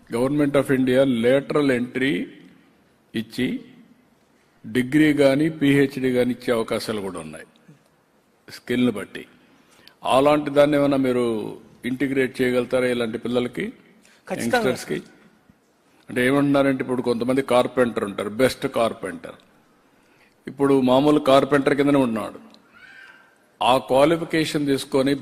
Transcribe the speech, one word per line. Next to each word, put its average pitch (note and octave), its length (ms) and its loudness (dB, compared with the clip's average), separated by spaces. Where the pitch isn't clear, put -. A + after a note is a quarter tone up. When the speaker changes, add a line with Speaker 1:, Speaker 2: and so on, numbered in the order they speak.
Speaker 1:
Government C#3+ 460 0
of - 60 -2
India B2+ 220 2
lateral C#3 500 2
entry B2+ 360 -2
ichi B2 260 -6
డిగ్రీ B2+ 460 2
గాని, C#3 240 4
పీహెచ్డీ C#3 580 2
గాని B2 180 0
ఇచ్చే - 220 -4
అవకాశాలు A2 480 -4
కూడా F2 200 -10
ఉన్నాయి D#2 220 -18
స్కిల్ని B2 420 0
బట్టి. - 260 -14
అలాంటి D3 420 2
దాన్ని D3 220 4
ఏమైనా C#3 260 0
మీరు B2 180 0
ఇంటిగ్రేట్ C3 500 -2
చేయగలుగుతారా B2 540 0
ఇలాంటి A#2 300 -4
పిల్లలకి, B2 400 -4
Speaker 2:
ఖచ్చితంగా. F#3+ 400 -2
Speaker 1:
యంగ్‌స్టర్స్‌కి? - 300 -6
అంటే B2+ 200 -2
ఏమంటున్నారంటే C#3 580 2
ఇప్పుడు B2 220 -4
కొంతమంది A#2+ 340 0
కార్పెంటర్ B2 560 2
ఉంటారు, G2+ 320 -6
బెస్ట్ C3 260 0
కార్పెంటర్, F#2+ 600 -4
ఇప్పుడు C#3 240 0
మామూలు D3 300 4
కార్పెంటర్ C3+ 500 4
కిందనే C#3+ 280 2
ఉన్నాడు. G#2 320 -6
ఆ - 20 6
క్వాలిఫికేషన్ D#3 840 0
తీసుకొని C3+ 400 0